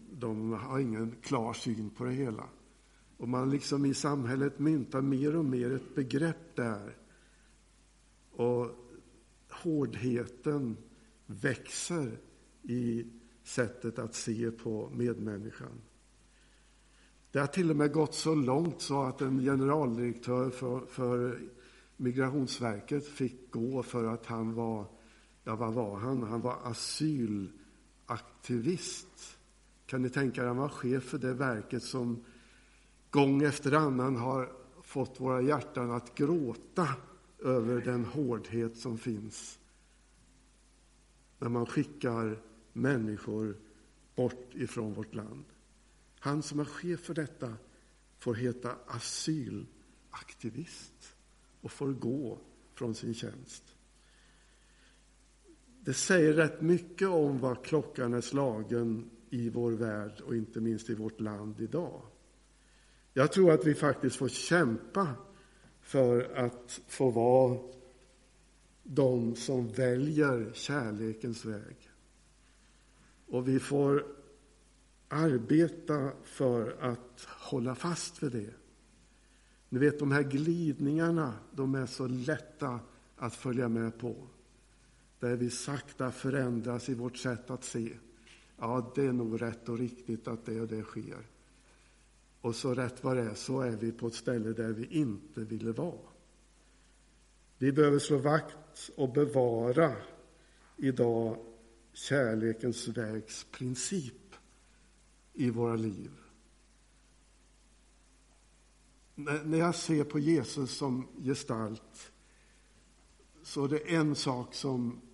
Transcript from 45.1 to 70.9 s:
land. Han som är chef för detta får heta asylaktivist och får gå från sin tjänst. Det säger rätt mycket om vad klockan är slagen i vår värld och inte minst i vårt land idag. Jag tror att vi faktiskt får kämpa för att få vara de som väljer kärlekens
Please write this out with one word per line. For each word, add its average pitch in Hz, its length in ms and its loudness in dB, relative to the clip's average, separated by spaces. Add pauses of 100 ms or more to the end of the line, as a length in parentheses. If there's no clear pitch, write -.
land. 113 300 -10 (760)
Han 143 220 0
som 143 180 -4
är 151 40 -2
chef 170 360 -6
för 170 140 -10
detta 135 400 -6 (640)
får 120 160 0
heta 123 420 -2 (100)
asylaktivist - 2250 -8 (440)
och - 120 -12
får 139 160 -6
gå 123 500 -4 (360)
från 117 200 -4
sin 117 200 -6
tjänst. - 600 -12 (2000)
Det 139 140 -4
säger 160 380 6
rätt 156 280 4
mycket 175 480 2
om 147 300 2
vad 123 260 -2
klockan 131 500 0
är 120 60 2
slagen 117 880 0 (200)
i 120 180 -2
vår 120 240 0
värld 107 480 -4
och 123 160 -4
inte 113 240 -4
minst 113 300 -2
i 113 40 -2
vårt 107 260 -6
land 107 400 -6
idag. 113 420 -4 (1120)
Jag 143 200 6
tror 185 200 10
att 156 140 6
vi 147 80 8
faktiskt 139 420 2
får 131 120 0
kämpa 147 840 2 (640)
för 123 540 4
att - 520 -4
få 135 240 2
vara 123 480 6 (1200)
de 127 540 4
som 127 320 0
väljer 127 840 2
kärlekens 110 880 -4